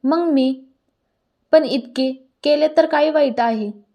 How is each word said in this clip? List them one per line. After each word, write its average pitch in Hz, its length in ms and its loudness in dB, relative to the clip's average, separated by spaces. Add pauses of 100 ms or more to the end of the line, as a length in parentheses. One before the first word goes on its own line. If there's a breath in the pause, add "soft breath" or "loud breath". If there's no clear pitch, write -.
मग 302 140 0
मी 269 460 -2 (880)
पण 311 120 6
इतके 262 480 -4 (300)
केले 294 340 2
तर 320 100 4
काय 302 240 0
वाईट 277 300 0
आहे? 220 300 -2 (240)